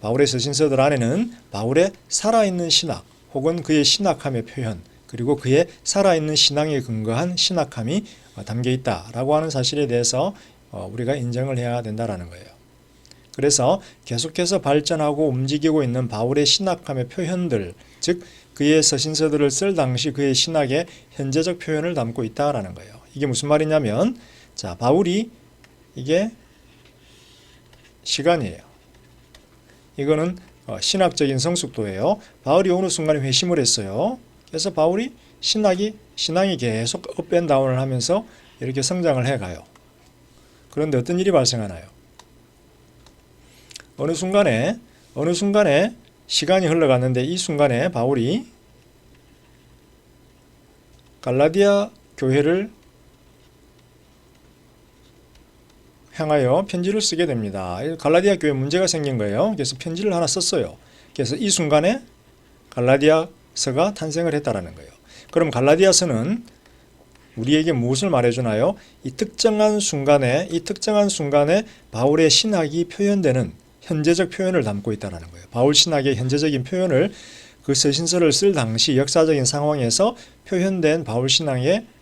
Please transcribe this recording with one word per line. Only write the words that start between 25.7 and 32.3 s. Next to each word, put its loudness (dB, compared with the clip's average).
이게 0
시간이에요. -2
이거는, -2
어, -10
신학적인 0
성숙도예요. -2